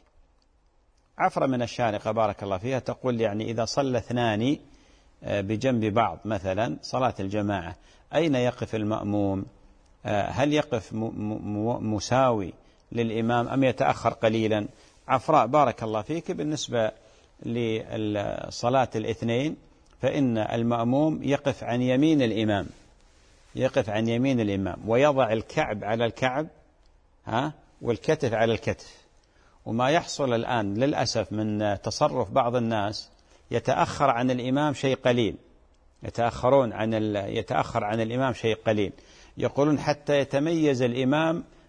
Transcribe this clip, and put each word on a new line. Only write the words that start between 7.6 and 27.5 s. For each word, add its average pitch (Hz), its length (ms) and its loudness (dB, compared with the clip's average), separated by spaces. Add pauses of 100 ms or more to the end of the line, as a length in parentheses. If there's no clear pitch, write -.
أين 151 200 2
يقف 123 400 -2
المأموم؟ 101 680 -2 (600)
آه، 104 240 0
هل 135 240 0
يقف 127 400 -2
م-، 110 40 -6
م-، 107 720 -4
م-، 107 260 -2
مساوي 113 600 0 (380)
للإمام 117 560 0
أم 135 160 2
يتأخر 127 460 2
قليلًا؟" 110 580 2 (400)
عفراء 131 400 4
بارك 131 360 2
الله 110 180 -2
فيك، 165 300 -6
بالنسبة 131 600 -2 (540)
لصلاة 113 1500 -2
الاثنين 117 600 -2 (460)
فإن 127 360 2
المأموم 117 840 0
يقف 135 400 0
عن 120 180 -2
يمين 139 400 4
الإمام، 107 440 2 (880)
يقف 120 340 0
عن 110 180 0
يمين 120 320 2
الإمام 98 380 0 (100)
ويضع 131 440 4
الكعب 113 520 -2
على 113 220 0
الكعب، 131 420 -2 (760)
ها، 131 280 -2 (280)